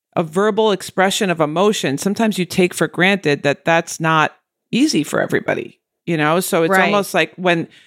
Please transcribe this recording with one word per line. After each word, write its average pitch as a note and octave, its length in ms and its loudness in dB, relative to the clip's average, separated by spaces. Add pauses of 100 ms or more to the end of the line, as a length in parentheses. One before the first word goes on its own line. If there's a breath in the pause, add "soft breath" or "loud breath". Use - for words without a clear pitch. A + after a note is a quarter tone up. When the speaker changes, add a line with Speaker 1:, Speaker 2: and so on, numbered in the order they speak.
(160)
Speaker 1:
a F3+ 80 0
verbal G#3 480 0
expression G3 580 0
of E3+ 120 0
emotion. D#3+ 560 0
Sometimes G3+ 420 -2
you F3+ 60 0
take F3+ 280 0
for E3 140 0
granted F3 560 0
that C#3 220 -2
that's E3 340 0
not D#3+ 340 0 (380)
easy A#3+ 320 2
for - 180 -2
everybody, - 600 -4 (240)
you F3 100 -2
know? D#3 240 0
So F3 240 0
it's E3 80 2
Speaker 2:
Right. F#3+ 140 2
Speaker 1:
almost G3+ 280 0
like D#3+ 220 0
when, F3 320 0 (180 soft breath)